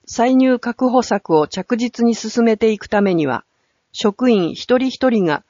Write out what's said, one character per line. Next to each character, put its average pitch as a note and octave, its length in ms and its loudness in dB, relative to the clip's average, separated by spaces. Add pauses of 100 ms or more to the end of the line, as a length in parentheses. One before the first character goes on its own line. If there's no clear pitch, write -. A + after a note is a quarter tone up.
歳 B3+ 300 0
入 B3+ 240 2
確 B3 300 -4
保 B3 120 2
策 G3+ 340 -2
を D3+ 120 2
着 G#3+ 300 -6
実 A#3 280 -2
に A#3 80 2
進 A#3 300 -2
め A3 140 2
て A3 140 2
い G#3 60 -4
く - 80 -18
た G#3 160 -2
め F#3+ 140 2
に D#3 100 0
は、 B2 180 -4 (480)
職 A#3 380 -2
員 F3+ 220 2
一 A#3+ 260 -2
人 C4 140 -2
一 C4 180 -2
人 G#3+ 160 2
が D3+ 240 -2